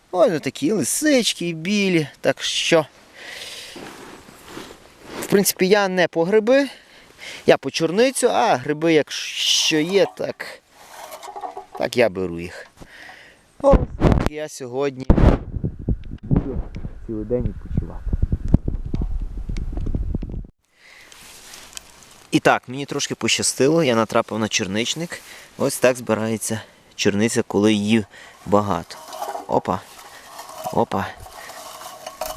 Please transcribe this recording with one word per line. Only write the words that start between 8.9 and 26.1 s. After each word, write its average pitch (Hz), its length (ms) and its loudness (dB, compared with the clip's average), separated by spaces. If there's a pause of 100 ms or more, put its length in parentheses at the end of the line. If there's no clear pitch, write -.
якщо - 840 2
є, 170 280 4 (120)
так, - 440 -10 (1160)
так 117 180 0
я 117 120 6
беру 87 300 -4
їх. - 280 -12 (920)
Ось 277 160 8 (220)
так - 320 4
я 151 180 -8
сьогодні 131 560 -2 (1160)
буду - 400 0 (460)
цілий 110 180 -6
день 123 180 -2
відпочивати. - 720 -4 (4000)
І 151 40 6
так, 123 280 4
мені 135 180 -8
трошки 139 300 -4
пощастило, 135 680 2
я 123 120 4
натрапив 110 440 2
на 110 80 0
чорничник. 110 720 -4 (360)
Ось 127 200 0
так 127 200 4
збирається 110 640 -2 (340)